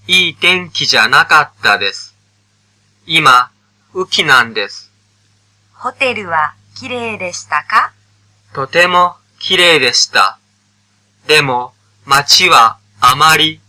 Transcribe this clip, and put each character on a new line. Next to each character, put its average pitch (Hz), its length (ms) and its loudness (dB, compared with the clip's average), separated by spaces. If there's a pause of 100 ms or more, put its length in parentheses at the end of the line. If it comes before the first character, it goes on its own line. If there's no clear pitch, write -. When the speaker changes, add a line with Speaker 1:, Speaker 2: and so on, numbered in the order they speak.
Speaker 1:
い 180 240 0
い 147 40 -10
天 180 360 -2
気 156 160 -6
じ 131 100 0
ゃ 113 120 2
な 143 180 2
か 156 160 4
っ - 200 -12
た 101 140 2
で 98 160 -4
す。 - 220 -20 (920)
今、 147 440 2 (440)
雨 185 120 -6
季 190 180 -4
な 131 200 4
ん 113 100 -12
で 101 160 -6
す。 - 200 -20 (840)
Speaker 2:
ホ 254 180 -10
テ 254 220 -4
ル 208 140 -10
は 156 260 -4 (200)
綺 - 140 -16
麗 233 300 -8
で 180 160 -10
し - 100 -14
た 156 200 -4
か？ 247 280 -2 (600)
Speaker 1:
と 135 140 -8
て 175 220 0
も 180 260 0 (240)
綺 190 200 -4
麗 170 200 4
で 127 140 0
し - 160 0
た。 95 320 -2 (880)
で 151 120 2
も、 127 320 -4 (320)
街 143 440 0
は 117 300 4 (220)
あ 127 140 4
ま 156 220 2
り 156 320 -4